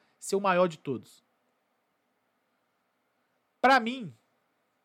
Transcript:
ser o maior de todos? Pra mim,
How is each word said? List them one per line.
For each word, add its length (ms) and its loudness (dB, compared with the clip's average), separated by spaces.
ser 180 -8
o 60 -2
maior 260 2
de 120 -8
todos? 440 -10
Pra 180 6
mim, 340 -8